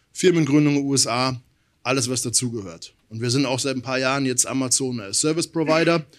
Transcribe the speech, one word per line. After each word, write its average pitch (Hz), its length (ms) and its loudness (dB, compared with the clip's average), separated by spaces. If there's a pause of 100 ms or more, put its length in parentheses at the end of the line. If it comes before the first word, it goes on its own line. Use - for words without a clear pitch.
(120)
Firmengründung 151 600 4
in 143 80 2
den 139 80 -4
U 139 60 0
S 131 100 2
A, 127 340 0 (440)
alles, 127 260 0
was 123 140 -4
dazugehört. 107 720 -6 (140)
Und 110 120 -10
wir 120 80 -2
sind 135 160 2
auch 127 140 -2
seit 131 160 -4
ein 127 80 -6
paar 127 160 -4
Jahren 135 260 0
jetzt 127 220 0
Amazon 127 540 -2
als 101 200 -4
Service 156 260 0
Provider, 165 560 2 (160)